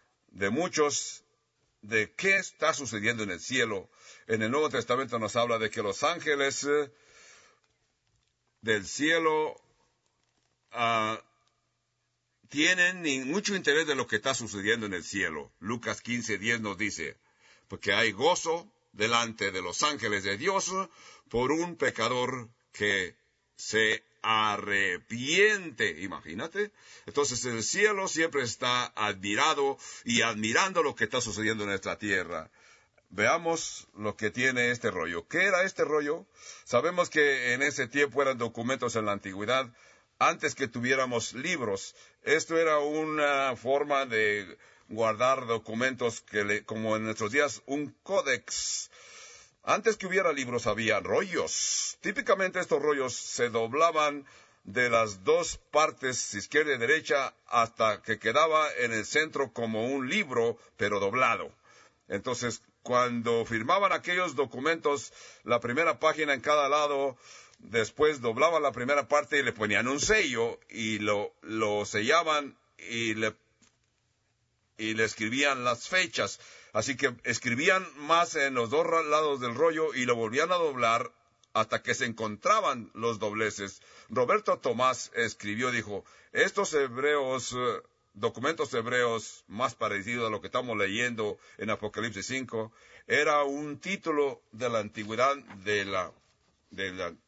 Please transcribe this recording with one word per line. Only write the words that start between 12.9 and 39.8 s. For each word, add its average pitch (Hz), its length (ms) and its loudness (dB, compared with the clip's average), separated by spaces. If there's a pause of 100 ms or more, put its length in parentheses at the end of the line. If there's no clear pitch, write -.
ni-, 139 200 0
mucho 196 340 -2
interés 151 320 2
de 143 80 0
lo 123 100 -2
que 110 120 -2
está 135 180 -2
sucediendo 107 500 -2
en 98 80 -4
el 85 100 -6
cielo. 80 560 -4
Lucas 107 420 -6
quince 117 360 -4
diez 110 240 -2
nos 101 160 -6
dice, 92 400 -6 (500)
"Porque 98 260 -2
hay 110 180 4
gozo 160 600 0 (200)
delante 113 580 0
de 92 140 -4
los 90 180 -6
ángeles 113 420 0
de 101 140 -2
Dios 180 340 -2 (600)
por 123 200 2
un 170 260 -2
pecador 123 720 -2 (220)
que 98 440 0 (400)
se 107 480 0 (180)
arrepiente". 110 1800 0
Imagínate. 98 680 -8 (360)
Entonces 127 380 0
el 117 180 -2
cielo 196 440 0
siempre 156 360 0
está 123 420 0 (100)
admirado 117 840 0 (260)
y 117 160 2
admirando 117 640 2
lo 139 100 -2
que 113 120 -2
está 123 160 -2
sucediendo 110 420 -2
en 101 80 -2
nuestra 95 260 -4
tierra. 85 540 -4 (580)
Veamos 156 800 -2 (100)
lo 104 180 -4
que 107 140 -4
tiene 123 400 0
este 117 220 -2
rollo. 85 360 -4
¿Qué 175 180 0
era 185 180 2
este 180 220 -2
rollo? 151 420 -2 (380)
Sabemos 165 440 2
que 135 440 2
en 131 100 0
ese 139 240 0
tiempo 139 340 2
eran 135 160 2
documentos 120 580 -2
en 107 120 0
la 101 60 0
antigüedad, 107 600 -2 (460)